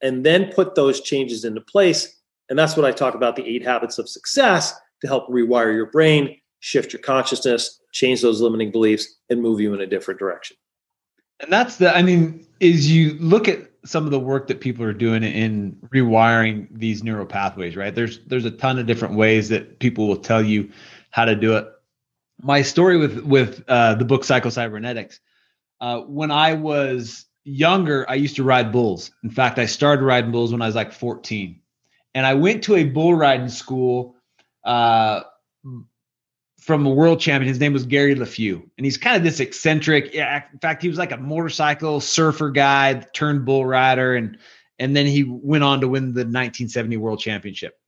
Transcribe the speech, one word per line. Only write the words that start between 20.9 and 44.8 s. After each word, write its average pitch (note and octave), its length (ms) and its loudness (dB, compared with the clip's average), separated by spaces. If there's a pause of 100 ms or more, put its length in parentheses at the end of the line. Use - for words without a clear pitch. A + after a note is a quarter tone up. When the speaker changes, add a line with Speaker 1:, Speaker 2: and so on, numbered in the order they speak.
Speaker 2:
how A#2 140 0
to A2 100 2
do A2 200 2
it. G#2+ 120 -2 (760)
My C#3 200 2
story F3 360 4
with, C#3 260 -2
with, C3 440 2
uh, A#2 280 4
the A#2+ 100 -2
book C3 180 0
Psycho B2 260 0
Cybernetics, A2+ 680 -10 (640)
uh, A#2+ 200 -8
when D3+ 300 -6
I D#3 220 4
was C#3 720 -4 (200)
younger, D3+ 640 0
I C3 60 -2
used C#3 200 -2
to C#3 80 -4
ride B2+ 280 2
bulls. A2 400 -2 (120)
In A2+ 60 -6
fact, A#2 300 0
I A#2+ 60 0
started C#3+ 380 2
riding B2 280 2
bulls A#2 200 -2
when A#2 100 -4
I A#2 40 -2
was, A2 100 -2
like, A2 160 -4
fourteen. A2 720 -10 (520)
And C3 120 0
I C3 80 2
went F#3+ 320 2
to G#3 100 4
a E3+ 80 4
bull D#3 320 2
riding C3+ 340 2
school, B2 640 -4 (480)
uh, A2+ 580 2 (1400)
from D3 260 0
a C#3 40 2
world E3 300 4
champion. C#3 280 0
His C3 120 -4
name C#3+ 140 2
was B2+ 120 -2
Gary C#3+ 280 2
LeFew. A2 480 -4 (160)
And B2+ 80 -6
he's C#3 120 -4
kind A#3+ 180 0
of F3+ 80 0
this D#3+ 160 -2
eccentric, D3 760 -2
yeah, C#3+ 380 -6
in C#3 80 -20
fact, D#3 220 -6
he F3 80 -4
was, D#3 80 -8
like, E3+ 140 -6
a C#3 60 -10
motorcycle D3+ 840 -2
surfer D3+ 500 0
guy C#3 640 2
turned D3 320 -2
bull C3+ 200 2
rider. B2+ 500 2
And, A2+ 220 -4 (400)
and C3 180 0